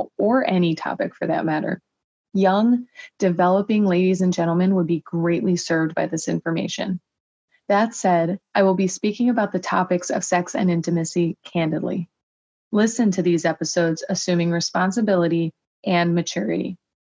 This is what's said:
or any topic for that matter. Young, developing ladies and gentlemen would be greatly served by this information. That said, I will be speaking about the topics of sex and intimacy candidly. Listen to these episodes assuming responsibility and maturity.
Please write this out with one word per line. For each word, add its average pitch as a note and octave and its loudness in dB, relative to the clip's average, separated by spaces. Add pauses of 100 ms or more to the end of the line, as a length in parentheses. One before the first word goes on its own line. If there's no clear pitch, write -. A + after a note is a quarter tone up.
(180)
or A#3 2
any F3 2
topic - -6
for E3+ -6
that D#3+ -2
matter. D#3 -4 (540)
Young, G#3+ 2 (300)
developing G3 2
ladies F#3 2
and F3+ 2
gentlemen F3 2
would F3+ 2
be D#3+ 0
greatly E3+ 0
served D#3+ -2
by - -2
this F3 -6
information. E3+ -4 (680)
That G#3+ 2
said, F3 0 (120)
I G3+ 4
will F#3+ 4
be F#3 2
speaking G#3+ -2
about G#3+ 0
the F#3 -2
topics F3+ -2
of F#3 -4
sex F3+ -2
and F#3+ 0
intimacy E3+ 0
candidly. E3+ -4 (640)
Listen A3 2
to F3+ 0
these E3+ 2
episodes E3 -2
assuming F3 -2
responsibility F3 0 (340)
and F3 2
maturity. F3+ -2 (400)